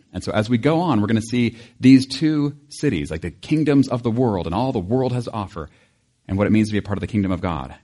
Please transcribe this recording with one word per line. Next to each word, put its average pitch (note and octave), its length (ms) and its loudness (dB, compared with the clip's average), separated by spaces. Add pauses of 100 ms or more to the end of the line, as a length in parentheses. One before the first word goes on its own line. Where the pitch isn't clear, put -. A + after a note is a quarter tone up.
(120)
And F#2 100 -8
so - 100 -6
as G#2+ 180 0
we B2 80 4
go D3+ 240 2
on, C3 180 2
we're G#2 60 2
gonna A2+ 160 2
see A#2+ 340 -2 (240)
these C3 240 8
two D3 540 -2 (100)
cities, E2 420 -4
like, D#2+ 120 -6
the F2 80 -6
kingdoms C#3+ 580 2
of A#2+ 140 -2
the A#2+ 80 0
world A2 340 0
and E2+ 100 -4
all B2 180 -2
the A#2 60 -2
world B2 360 -2
has B2 100 -4
to - 80 -10
offer, F2 380 -10 (580)
and F#2+ 80 -2
what G2+ 100 2
it E2 40 2
means G#2+ 180 4
to G#2 40 -6
be G#2 60 0
a F#2 40 -2
part G2+ 160 -6
of - 20 -6
the G2+ 60 -6
kingdom F#2+ 260 -2
of F2 80 -4
God D#2+ 420 -6